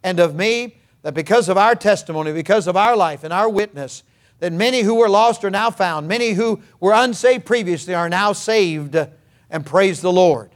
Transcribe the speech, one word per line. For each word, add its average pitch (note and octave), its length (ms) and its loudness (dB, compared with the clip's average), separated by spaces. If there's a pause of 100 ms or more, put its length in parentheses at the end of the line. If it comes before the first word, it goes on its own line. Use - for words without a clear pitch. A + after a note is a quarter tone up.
and F#3 180 -2
of E3 140 2
me A3+ 440 -4 (260)
that D3 100 -8
because E3 340 2
of F#3 80 0
our G#3+ 200 4
testimony, D#3+ 580 -2
because E3 320 0
of F3 100 -2
our A3 220 2
life D#3 260 -2
and D#3 80 -10
our G3+ 160 0
witness, G3 540 -6 (380)
that F3 120 -4
many A#3 300 0
who G#3+ 140 2
were A3+ 140 4
lost G#3+ 360 2
are G3 60 -2
now G#3+ 180 -2
found, D#3+ 380 -4
many A3+ 240 -2
who G#3+ 280 -2 (200)
were G3 140 2
unsaved B3 520 2
previously F3+ 480 -2
are E3+ 160 -2
now G3 240 0
saved, D#3+ 640 -2 (540)
and D#3 120 -6
praise F#3 380 0
the F3+ 100 0
Lord? E3 440 2